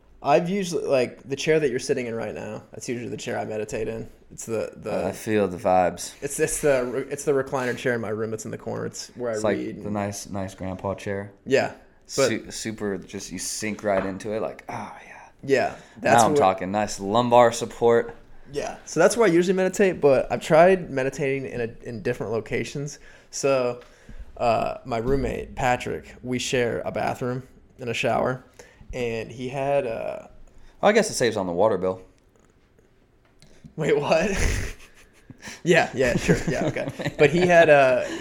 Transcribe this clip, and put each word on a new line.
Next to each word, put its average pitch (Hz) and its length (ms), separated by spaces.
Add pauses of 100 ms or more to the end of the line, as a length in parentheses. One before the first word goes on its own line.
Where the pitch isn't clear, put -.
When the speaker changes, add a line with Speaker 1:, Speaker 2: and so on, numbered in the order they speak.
(220)
Speaker 1:
I've 170 280
usually, 180 360
like, 127 440
the 135 80
chair 156 240
that 151 80
you're 123 100
sitting 123 280
in 113 60
right 113 220
now, 107 360
that's - 180
usually 120 200
the 107 80
chair 110 220
I 110 60
meditate 110 420
in. 113 220 (220)
It's - 140
the, 110 300
the 101 320
Speaker 2:
I 98 60
feel 104 340
the 90 100
vibes. 90 640
Speaker 1:
It's, - 180
it's 151 220
the 135 240
re-, 127 260
it's 143 120
the 156 80
recliner 131 460
chair 120 180
in 117 60
my 101 80
room 110 220
that's 110 140
in 113 60
the 110 60
corner. 113 280
It's - 300
where 120 160
Speaker 2:
It's 107 120
Speaker 1:
I 107 40
Speaker 2:
like 101 100
Speaker 1:
read 123 200
Speaker 2:
the 104 80
Speaker 1:
and 104 80
Speaker 2:
nice, 101 340
nice 98 260
grandpa 95 420
chair. 101 360 (140)
Speaker 1:
Yeah, 131 240 (480)
but 135 100
Speaker 2:
Su-, 107 240
super, 104 460
just 92 340
you 87 80
sink - 440
right 95 220
into 98 280
it, 110 80
like, 71 280
"Oh, 104 220 (160)
yeah." - 80 (260)
Speaker 1:
Yeah, 123 340 (260)
that's 127 200
Speaker 2:
Now 110 40
I'm 101 80
Speaker 1:
what - 60
Speaker 2:
talking. 95 320
Nice 104 280
lumbar 120 540
support. 117 600 (380)
Speaker 1:
Yeah, 139 240 (100)
so - 140
that's - 160
where 233 120
I 180 40
usually 180 240
meditate, 185 460
but 135 300
I've 120 100
tried 175 500
meditating 135 580
in 120 120
a, 117 260
in 117 140
different 107 320
locations. 131 680 (320)
So, 127 480 (580)
uh, 113 480
my 123 120
roommate, 120 580
Patrick, 123 580 (100)
we 123 160
share 120 440
a - 80
bathroom 123 520 (360)
and 123 100
a 113 40
shower, 127 500 (500)
and 113 380
he 123 180
had, 139 380
uh, - 400 (540)
Speaker 2:
Well, 180 80
I - 20
guess 214 180
it - 40
saves 117 240
on 95 100
the 90 60
water 101 240
bill. 92 240 (1700)
Speaker 1:
Wait, 156 220
what? 160 340
<laughs> - 440 (880)
Yeah, 160 300
yeah, 123 240
sure, - 200 (120)
yeah, - 160
okay. 135 500
Speaker 2:
<laughs> - 20
Speaker 1:
But 147 120
he 165 100
had, 175 300
uh, 131 340 (180)